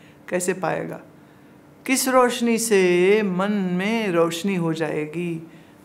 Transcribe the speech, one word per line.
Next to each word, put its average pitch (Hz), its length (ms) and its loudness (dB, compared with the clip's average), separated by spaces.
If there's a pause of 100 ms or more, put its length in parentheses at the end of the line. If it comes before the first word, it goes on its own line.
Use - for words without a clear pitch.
(300)
कैसे 180 240 -2
पाएगा? 165 460 -6 (840)
किस 262 220 0
रोशनी 247 500 4
से 190 640 4
मन 190 280 -2
में 196 600 -2
रोशनी 170 440 0
हो 165 180 0
जाएगी? 160 760 -6 (380)